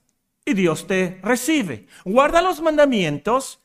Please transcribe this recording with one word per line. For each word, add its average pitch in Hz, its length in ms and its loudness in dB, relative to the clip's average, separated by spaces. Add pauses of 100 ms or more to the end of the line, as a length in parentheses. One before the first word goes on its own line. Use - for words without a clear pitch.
(440)
y 294 100 -2
Dios 175 340 0
te 185 340 -2
recibe. 233 640 -2 (180)
Guarda 294 380 2
los 349 180 -2
mandamientos 254 1040 0